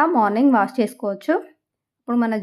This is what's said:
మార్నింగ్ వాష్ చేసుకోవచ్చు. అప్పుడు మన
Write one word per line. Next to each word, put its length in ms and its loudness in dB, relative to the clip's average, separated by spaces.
మార్నింగ్ 400 2
వాష్ 240 0
చేసుకోవచ్చు. 540 -4
అప్పుడు 240 -6
మన 200 -2